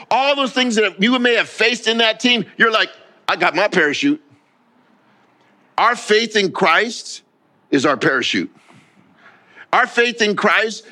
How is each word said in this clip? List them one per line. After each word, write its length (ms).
all 240
those 180
things 240
that 260
you 160
may 160
have 140
faced 400
in 100
that 220
team, 260
you're 160
like, 160
"I 80
got 180
my 140
parachute." 540
Our 180
faith 420
in 160
Christ 680
is 160
our 120
parachute. 540
Our 160
faith 340
in 140
Christ 560